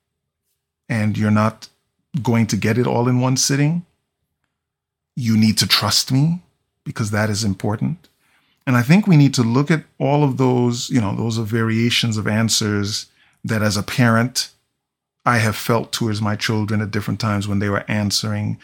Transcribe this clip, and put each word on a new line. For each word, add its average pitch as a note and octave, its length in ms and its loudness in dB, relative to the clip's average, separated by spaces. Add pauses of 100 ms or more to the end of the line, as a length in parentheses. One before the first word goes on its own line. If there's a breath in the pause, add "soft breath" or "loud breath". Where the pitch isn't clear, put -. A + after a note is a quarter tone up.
(880)
and G#2+ 300 0
you're G#2+ 120 2
not G#2+ 380 0 (540)
going A2+ 240 2
to G#2+ 100 -2
get G#2+ 220 0
it B2 80 2
all A#2+ 200 0
in B2 140 2
one B2+ 160 0
sitting. D3 480 0 (1300)
You A2+ 220 0
need A2 220 4
to G2+ 80 0
trust - 440 0
me, D#3 300 0 (420)
because - 280 -6
that G#2+ 180 0
is G#2 160 -4
important." G#2 640 -4 (580)
And B2+ 80 2
I A#2+ 60 4
think F3 260 4
we E3+ 120 6
need C#3 160 6
to B2+ 80 2
look B2 280 0
at D#3 140 -2 (140)
all C#3+ 260 2
of B2+ 140 0
those, B2 500 0
you B2 140 0
know, G2+ 120 -2
those A#2 240 -4
are A#2 40 -2
variations A2+ 760 0
of G#2+ 100 -4
answers G#2+ 800 -2 (380 soft breath)
that G#2+ 180 -2
as G#2 140 0
a G2 80 -4
parent, A#2+ 680 2 (760)
I A#2+ 140 2
have A2 160 0
felt - 380 -2
towards G#2+ 280 -4
my G#2 140 -2
children G#2+ 480 -2
at G2+ 80 -6
different G2+ 300 -4
times G#2 260 -2
when G2 140 -2
they G#2 80 -2
were G2+ 180 -2
answering, G#2+ 760 -4